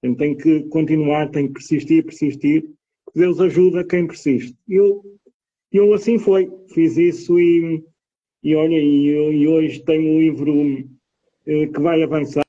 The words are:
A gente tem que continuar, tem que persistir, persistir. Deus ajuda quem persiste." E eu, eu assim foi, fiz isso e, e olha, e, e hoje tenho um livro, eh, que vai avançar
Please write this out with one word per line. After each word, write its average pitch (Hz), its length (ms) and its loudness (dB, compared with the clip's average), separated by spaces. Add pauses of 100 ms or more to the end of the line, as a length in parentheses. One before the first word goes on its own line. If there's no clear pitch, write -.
A 127 40 -6
gente 123 100 -4
tem 147 200 -2
que 156 320 0
continuar, 151 600 -2
tem 147 160 -2
que 135 60 -8
persistir, 160 520 0
persistir. 147 580 -2 (500)
Deus 175 280 0
ajuda 175 440 2
quem 175 220 -2
persiste." 135 480 -4 (140)
E 190 60 -2
eu, 202 280 2 (680)
eu 208 220 4
assim 214 240 0
foi, 190 320 2 (240)
fiz 165 240 2
isso 175 420 0
e, 170 440 0 (600)
e 156 120 0
olha, 160 220 0
e, 147 300 2
e 151 400 0
hoje 160 360 0
tenho 156 300 0
um 156 60 2
livro, 147 680 0 (600)
eh, 151 200 -2
que 151 120 -8
vai 160 240 0
avançar 147 460 -4